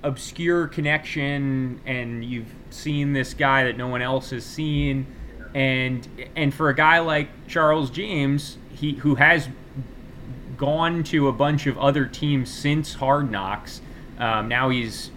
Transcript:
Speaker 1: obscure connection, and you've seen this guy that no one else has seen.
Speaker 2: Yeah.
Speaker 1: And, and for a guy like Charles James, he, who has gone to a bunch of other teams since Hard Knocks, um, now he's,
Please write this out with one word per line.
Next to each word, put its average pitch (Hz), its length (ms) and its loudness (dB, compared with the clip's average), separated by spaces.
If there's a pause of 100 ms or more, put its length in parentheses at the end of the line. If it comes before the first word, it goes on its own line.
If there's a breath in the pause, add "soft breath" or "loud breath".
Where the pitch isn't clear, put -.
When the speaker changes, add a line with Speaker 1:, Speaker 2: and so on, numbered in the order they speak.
Speaker 1:
obscure 165 680 0
connection, 143 1200 -2
and 117 400 -6
you've 120 260 -6 (200)
seen 143 420 -2
this 131 220 -2
guy 135 300 4
that 117 120 0
no 123 100 -4
one 123 140 -2
else 131 300 -2
has 120 120 -6
seen. 143 600 -2 (320 loud breath)
Speaker 2:
Yeah. - 240 -6
Speaker 1:
And, 127 460 0 (280)
and 143 180 2
for 156 160 2
a 131 60 2
guy 156 240 8
like 151 280 2 (200)
Charles 156 440 2
James, 147 640 -2 (160)
he, 147 200 -2
who 143 220 2
has 151 340 6 (1080)
gone 160 460 2
to 147 240 4
a 131 60 4
bunch 143 340 2
of 123 100 0
other 139 280 4
teams 139 440 0
since 147 440 -2
Hard 139 360 2
Knocks, 98 520 -6 (360 loud breath)
um, 113 300 0
now 127 220 2
he's, 120 480 -2